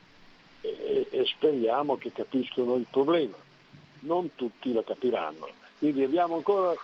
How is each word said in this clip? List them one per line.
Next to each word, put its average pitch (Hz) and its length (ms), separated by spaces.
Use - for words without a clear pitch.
e, - 500
e 127 160
speriamo 135 720
che - 160
capiscono 123 640
il 123 140
problema. 139 460
Non 165 380
tutti 123 360
lo 110 120
capiranno. 82 640
Quindi 143 240
abbiamo 165 320
ancora 185 380